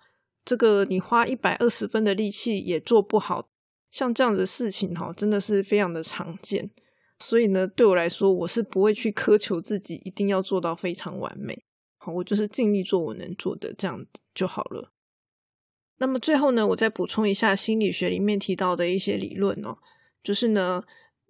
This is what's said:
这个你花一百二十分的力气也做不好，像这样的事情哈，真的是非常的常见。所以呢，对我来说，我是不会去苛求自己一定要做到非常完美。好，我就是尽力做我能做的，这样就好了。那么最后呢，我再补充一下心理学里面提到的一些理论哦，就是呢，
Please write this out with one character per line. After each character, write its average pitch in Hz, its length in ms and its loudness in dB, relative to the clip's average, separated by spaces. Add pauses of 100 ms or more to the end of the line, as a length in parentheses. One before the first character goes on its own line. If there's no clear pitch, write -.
(440)
这 247 120 0
个 214 300 6
你 185 140 0
花 233 260 2
一 254 100 -2
百 185 200 0
二 240 120 2
十 220 200 -2
分 220 160 -2
的 202 100 2
力 202 160 -2
气 208 300 -4
也 170 200 -2
做 226 220 6
不 208 160 0
好， - 320 -4 (400)
像 247 240 -2
这 262 100 2
样 240 80 4
的 190 140 0
事 226 240 -4
情 180 240 -4
哈， 170 180 -8
真 202 160 -4
的 208 140 2
是 196 220 0
非 208 160 2
常 180 120 0
的 165 120 -6
常 - 360 -8
见。 - 300 -6 (480)
所 - 220 0
以 233 80 4
呢， 190 180 2
对 - 180 2
我 196 120 8
来 170 120 2
说， 190 240 2
我 175 160 0
是 226 140 -2
不 196 220 0
会 214 100 4
去 208 180 -2
苛 208 240 4
求 196 240 0
自 202 200 -4
己 165 160 -10 (100)
一 185 60 -10
定 196 160 -2
要 196 160 2
做 - 180 -2
到 165 140 -2
非 175 180 -6
常 - 240 -10
完 - 220 -8
美。 - 240 -10 (340)
好， - 140 -12
我 180 120 -4
就 202 120 -4
是 208 120 0
尽 214 240 0
力 196 120 0
做 185 160 0
我 151 160 -4
能 - 180 -10
做 - 220 -6
的， - 180 -10
这 - 140 -6
样 143 180 -10 (300)
就 185 100 -2
好 - 200 -6
了。 - 260 -12 (1080)
那 254 80 -2
么 262 140 0
最 302 180 4
后 277 140 4
呢， 220 160 2
我 190 80 2
再 220 120 2
补 185 200 -4
充 220 200 0
一 196 60 2
下 196 220 2
心 220 240 0
理 196 120 2
学 180 180 -2
里 180 100 -2
面 202 180 2
提 196 180 -2
到 180 200 0
的 175 120 0
一 185 120 0
些 202 180 -2
理 196 160 -8
论 196 320 -2
哦， 220 140 -12 (420)
就 202 120 -4
是 226 160 0
呢， 185 340 0 (460)